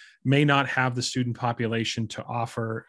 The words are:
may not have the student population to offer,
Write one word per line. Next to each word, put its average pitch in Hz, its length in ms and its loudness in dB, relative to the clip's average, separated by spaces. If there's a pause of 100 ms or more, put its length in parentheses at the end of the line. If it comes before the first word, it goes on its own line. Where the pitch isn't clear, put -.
(260)
may 139 200 6
not 139 240 4
have 127 260 0
the 123 60 -2
student 120 360 -2
population 113 680 -2
to - 160 -10
offer, 117 640 -6